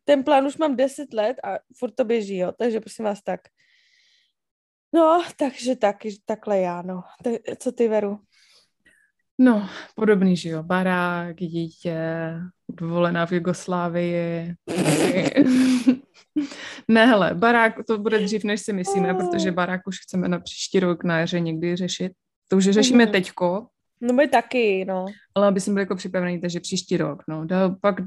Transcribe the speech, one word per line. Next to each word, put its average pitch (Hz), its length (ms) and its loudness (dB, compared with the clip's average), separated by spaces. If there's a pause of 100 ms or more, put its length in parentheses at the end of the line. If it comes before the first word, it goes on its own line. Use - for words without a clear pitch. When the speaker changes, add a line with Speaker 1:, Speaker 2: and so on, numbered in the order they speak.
Speaker 1:
ten 285 200 4
plán 277 220 4
už 277 100 -4
mám 302 200 0
deset 269 360 -4
let 220 320 -2
a 196 140 -6 (200)
furt 240 120 -6
to 254 140 -2
běží, 208 320 -2
jo, 180 220 -2
takže 220 220 -2
prosím 214 240 -14
vás 202 180 -4
tak. 185 180 -6 (1500)
No, 330 300 6 (140)
takže 254 400 -2
taky, 202 340 -2 (140)
takhle 214 360 -2
já, 175 220 -4
no. 180 200 -10 (220)
Te-, 233 340 -6
co 247 140 -6
ty, 240 160 0
Veru? 208 300 -2 (1200)
Speaker 2:
No, 220 300 4 (280)
podobný, 196 400 4
že 170 120 -8
jo, 160 140 -6
barák, 175 760 -2
dítě, 165 600 -6 (720)
dovolená 170 580 -2
v 170 60 -4
Jugoslávii. 175 1200 -4 (120)
<laughs> 254 1300 2 (880)
Ne, 226 180 6
hele, 208 280 4
barák, 226 400 4 (120)
to 220 120 0
bude 214 200 0
dřív, 202 260 -2
než 208 180 -2
si 220 100 -6
myslíme, 190 400 0
Speaker 1:
Mm. 185 60 0
Speaker 2:
protože 185 340 0
barák 180 340 -2
už 190 160 -8
chceme 180 260 -4
na 175 120 -2
příští - 400 -2
rok 175 240 0
na 170 160 0
jaře 170 200 -2
někdy 165 360 -2
řešit. 180 360 -6 (360)
To 190 80 2
už 190 120 6
řešíme 233 360 6
Speaker 1:
Mhm. 214 80 2
Speaker 2:
teďko. 185 540 -2 (340)
Speaker 1:
No 240 140 -2
my 285 140 4
taky, 226 560 2
no. 190 220 -4 (280)
Speaker 2:
Ale 202 120 4
aby 196 140 4
jsme 202 140 -2
byli 196 80 2
jako 196 140 -4
připravení, 180 440 -4
takže 175 200 -6
příští 185 360 -4
rok, 151 320 -4
no. 156 180 -6
Dál, 185 340 0
pak 202 140 0 (120)